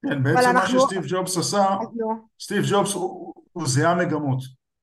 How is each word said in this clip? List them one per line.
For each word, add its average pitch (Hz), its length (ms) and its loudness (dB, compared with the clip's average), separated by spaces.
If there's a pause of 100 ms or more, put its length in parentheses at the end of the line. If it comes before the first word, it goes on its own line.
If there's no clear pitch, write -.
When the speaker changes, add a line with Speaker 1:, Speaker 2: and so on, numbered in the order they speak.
Speaker 1:
כן, 277 100 -2
Speaker 2:
אבל 139 100 0 (120)
Speaker 1:
בעצם 247 100 6
מה 247 60 6
Speaker 2:
אנחנו 247 300 2
Speaker 1:
שסטיב 196 260 0
ג'ובס 180 320 -2
עשה, 196 300 2 (140)
Speaker 2:
אז 226 140 -8
לא. 226 120 -4 (340)
Speaker 1:
סטיב 190 240 -2
ג'ובס 196 280 2
הוא, 185 80 -4
הוא, - 320 -8 (180)
הוא 165 140 -6
זיהה 151 280 2
מגמות. 151 440 -2 (440)